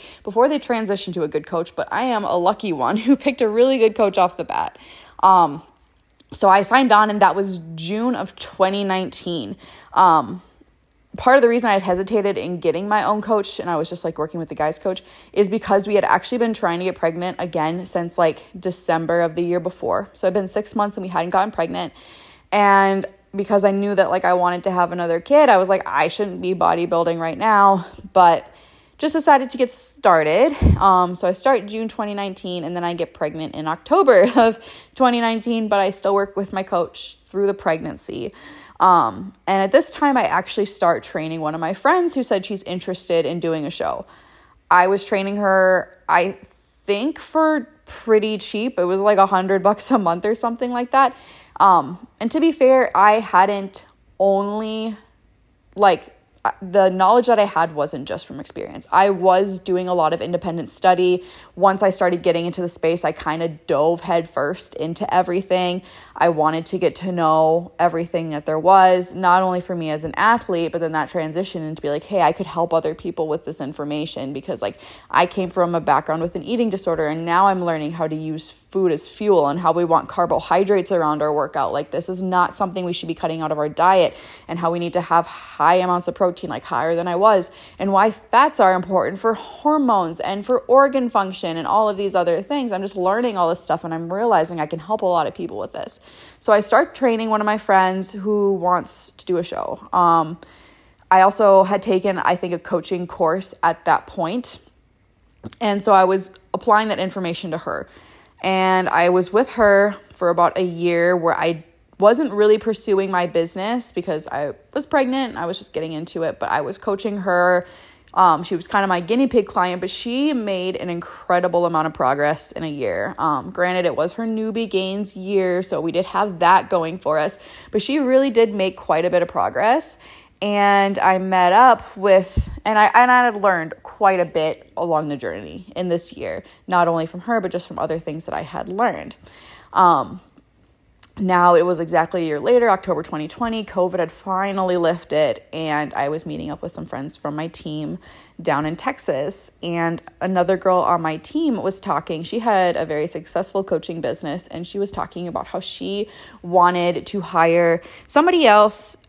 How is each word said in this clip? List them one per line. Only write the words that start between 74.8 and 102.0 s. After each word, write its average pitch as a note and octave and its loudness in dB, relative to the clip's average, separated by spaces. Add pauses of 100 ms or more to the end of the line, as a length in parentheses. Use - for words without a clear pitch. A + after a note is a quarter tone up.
I F3 2
came F#3 -6
from F3 0
a E3 -2
background D#3 0
with F3 -6
an E3+ -8
eating A3+ -2
disorder, E3+ -4
and D#3+ -6
now F3 4
I'm F#3 0
learning D#3+ -4
how E3+ -4
to D#3 -6
use D#3 -10 (200)
food F#3 0
as D3 -6
fuel F#3 2
and C#3+ -2
how E3+ 2
we F3 0
want D#3+ 0
carbohydrates F#3 0
around D3+ 0
our D3+ 0
workout. C#3 -2
Like, D3 -6
this F3 -6
is F#3 -8
not F3+ 0
something F#3 -4
we F3 -4
should E3 -8
be E3+ -6
cutting D#3+ -6
out D#3 -4
of D#3 -2
our D3+ -2
diet, F3 2 (340)
and E3+ -8
how E3+ -2
we F3 -2
need E3+ -4
to F3 0
have E3+ 2
high - 0
amounts F3+ 0
of E3+ -4
protein, F3 -2
like, B2 -8
higher D#3+ -2
than E3+ -4
I F3 -2
was, G3 4 (280)
and G3 -2
why G3 4
fats C4 2
are F#3 6
important F#3 -2
for A3+ 0
hormones A3 -2
and G3 -6
for B3 0
organ C4 4
function F#3+ -4
and E3 -6
all G#3+ 2
of G3+ -4
these G3 -4
other F3 0
things. B3+ -6
I'm F#3+ -4
just G3+ -10
learning G3+ -2
all F3 2
this E3+ -4
stuff, - -4
and E3 -8
I'm E3 -8
realizing F3+ 0
I D3+ -4
can E3 -10
help G#3+ -6
a G3+ -2
lot E3+ 0
of - -8
people E3+ -10
with - -10
this. - -12 (420)
So - 0
I G#3 6
start A#3+ 2
training A3+ -2
one G#3+ 0
of G#3 -4
my G#3 -2
friends F#3+ 0
who G3+ 0
wants F3+ -4
to - -20
do F3+ -2
a F3 -2
show. - -8 (140)
Um, E3+ 2 (680)
I F#3 8
also G3 6
had F#3+ 0
taken, F#3+ 0